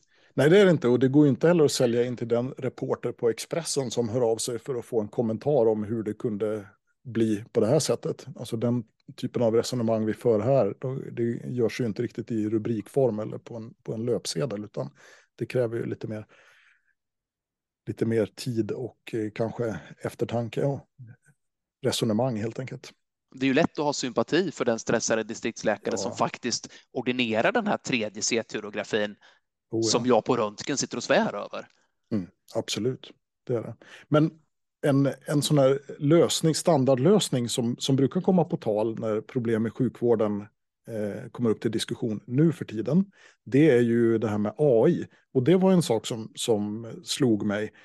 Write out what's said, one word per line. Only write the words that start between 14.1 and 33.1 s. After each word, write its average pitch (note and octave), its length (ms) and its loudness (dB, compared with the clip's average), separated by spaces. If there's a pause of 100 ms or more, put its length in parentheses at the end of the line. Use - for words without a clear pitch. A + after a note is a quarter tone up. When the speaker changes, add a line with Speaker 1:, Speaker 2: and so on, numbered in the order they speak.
Speaker 1:
utan - 240 -10 (460)
det A#2 100 -8
kräver A#2 320 -2
ju A#2+ 80 -6
lite A2+ 220 -8
mer, G#2+ 180 -10 (1600)
lite - 180 -4
mer A2+ 200 0
tid A2 460 -4
och, - 420 -12
eh, G#2+ 220 -4
kanske A2 440 -4 (180)
eftertanke A#2 680 -6
och C#3 240 -4 (960)
resonemang, A#2 560 0
helt A2+ 220 -6
enkelt. B2 320 -12 (440)
Speaker 2:
Det C3 100 -2
är - 20 2
ju C3 60 2
lätt E3 260 0
att D3+ 60 -2
ha D3 80 0
sympati C3+ 580 -2
för - 140 -6
den A2+ 140 0
stressade A2 440 -2
distriktsläkare A2 720 -4
Speaker 1:
Ja. A2 40 -2
Speaker 2:
som A2+ 180 -6
faktiskt - 520 -4 (240)
ordinerar B2 600 -2
den A3+ 160 -2
här A2+ 100 0
tredje G#2+ 440 -6
C-tyografin G#2 920 -4 (560)
Speaker 1:
Oh, A2+ 120 -2
ja. - 0 -
Speaker 2:
som A#2 220 0
jag A#2 200 4
på C3 100 2
röntgen A2+ 420 -4
sitter - 200 -6
och A#2 60 -8
svär D3+ 320 2
över. G#2 320 -10 (440)
Speaker 1:
Mm, G2 160 -4 (280)
absolut, - 560 -6 (320)